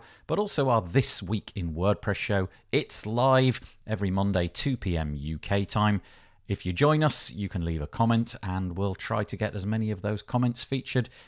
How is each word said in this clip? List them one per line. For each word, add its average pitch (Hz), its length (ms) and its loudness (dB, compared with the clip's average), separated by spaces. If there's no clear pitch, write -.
but 165 120 -2
also 147 300 0
our 117 120 4
This 90 400 0
Week 101 340 -4
in 85 180 -4
WordPress 95 420 0
show. 95 320 0
It's - 340 -2
live 127 540 4
every 98 260 0
Monday, 95 360 2
two 131 300 -2
P 87 200 0
M 78 160 0
U 73 240 -4
K 101 280 0
time. 104 360 2
If - 180 -4
you 92 60 -2
join 151 320 4
us, - 280 0
you 98 180 -6
can 85 160 -4
leave 82 160 -2
a 73 60 -6
comment, 117 560 2
and 92 340 -4
we'll 98 180 -2
try 110 300 -4
to - 100 -10
get 107 200 -4
as 95 100 -4
many 110 260 0
of 92 100 -6
those 104 200 -2
comments 120 420 0
featured 131 460 -2